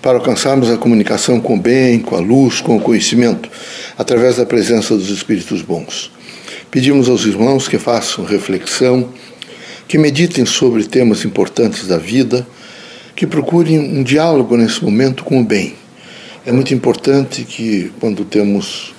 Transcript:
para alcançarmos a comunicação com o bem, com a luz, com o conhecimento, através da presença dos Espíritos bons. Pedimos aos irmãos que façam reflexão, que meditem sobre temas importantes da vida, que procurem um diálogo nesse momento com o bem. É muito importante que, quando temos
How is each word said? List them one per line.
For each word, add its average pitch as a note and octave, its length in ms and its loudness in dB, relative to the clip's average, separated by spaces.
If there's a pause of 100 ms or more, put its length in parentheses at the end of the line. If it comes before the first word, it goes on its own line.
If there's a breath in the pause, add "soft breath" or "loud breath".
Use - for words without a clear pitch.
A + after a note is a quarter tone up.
para B2+ 160 2
alcançarmos B2 540 2
a A2+ 60 2
comunicação A2 640 2
com A#2 140 0
o F#2+ 40 0
bem, A#2+ 400 2
com - 160 -6
a F2 60 0
luz, B2 400 2
com A2+ 160 2
o - 20 2
conhecimento, A2+ 720 0 (460 loud breath)
através A#2+ 400 2
da A#2+ 80 2
presença A2 500 0
dos F#2+ 140 -2
Espíritos F#2 520 -4
bons. E2+ 480 -8 (640 loud breath)
Pedimos C3 380 4
aos A2 160 2
irmãos A#2 420 0
que A2+ 100 -2
façam - 460 -2
reflexão, A#2+ 840 0 (760 loud breath)
que - 120 -2
meditem D3+ 480 2
sobre A#2 400 0
temas A#2 400 2
importantes G2+ 600 -2
da F2+ 100 0
vida, A#2+ 500 -2 (680 loud breath)
que E3+ 100 -2
procurem D#3+ 500 2
um C3+ 240 -2
diálogo C3+ 540 2
nesse A2+ 260 2
momento B2+ 440 0
com C3 160 2
o - 20 2
bem. G#2 320 -2 (680 loud breath)
É A#2+ 80 -2
muito C3 200 2
importante C3 680 0
que, G#2+ 560 -4
quando G2+ 240 -4
temos G2+ 760 -2